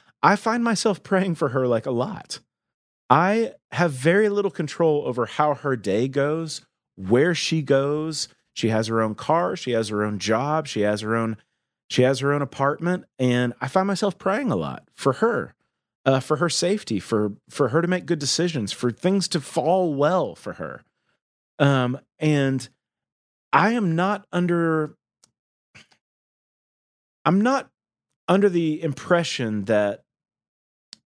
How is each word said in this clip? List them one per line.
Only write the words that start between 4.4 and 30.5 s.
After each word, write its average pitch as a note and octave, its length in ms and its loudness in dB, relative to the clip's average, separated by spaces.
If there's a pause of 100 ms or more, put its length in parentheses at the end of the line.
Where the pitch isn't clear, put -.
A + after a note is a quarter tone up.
control D3+ 560 0
over A#2+ 200 -2
how D3+ 280 0
her C3+ 220 -2
day G#2 320 0
goes, D3+ 540 -4 (340)
where B2 380 2
she D#3+ 280 -2
goes. D3 640 0 (280)
She A2 120 0
has A2 180 0
her A2+ 160 0
own G#2+ 140 -2
car. F3 400 0
She B2+ 160 -6
has A2+ 160 -2
her G#2 160 -2
own G#2 160 -4
job. C#3 480 0
She G#2+ 140 -2
has G#2 180 0
her A2 160 -2
own, A2+ 200 -2 (540)
she - 120 2
has B2+ 180 2
her C#3 120 0
own C#3+ 80 0
apartment. D3 640 -2 (140)
And B2 420 0
I - 60 -4
find F#3+ 220 0
myself G3 280 -2
praying G#3+ 360 -2
a G#2+ 40 0
lot C#2+ 280 -6 (100)
for C3+ 200 2
her, G3+ 400 -2 (520)
uh, C3+ 140 4
for D3+ 160 0
her E3 120 0
safety, F3 520 -2
for, G#2+ 320 0 (180)
for C3 200 0
her E3 120 2
to E3+ 60 -2
make F3+ 180 -2
good D#3+ 140 -2
decisions, D3 500 -2
for B2 220 -2
things F#3 360 0
to E3 120 -2
fall E3+ 520 0
well C#3+ 440 0
for - 160 -12
her. C2 320 -12 (720)
Um, C3 400 2 (220)
and C#3 480 0 (840)
I F3 200 4
am G3 240 0
not F#3+ 360 -2
under, E3+ 600 0 (2250)
I'm F3+ 160 2
not B3+ 280 0 (600)
under G3+ 200 4
the E3 320 0
impression C#3 840 -2
that, G#2 400 0 (1000)